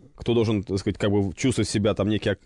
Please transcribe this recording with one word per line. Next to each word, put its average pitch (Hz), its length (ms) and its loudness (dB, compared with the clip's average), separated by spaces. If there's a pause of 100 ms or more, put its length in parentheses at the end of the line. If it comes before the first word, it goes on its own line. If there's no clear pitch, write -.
(140)
кто - 200 -2
должен, 110 280 2
так 98 160 -2
сказать, 95 200 -4
как 107 120 0
бы 101 240 0
чувствовать 113 340 0
себя 104 260 2
там 98 140 0
некие 107 240 0
ак-, - 140 -8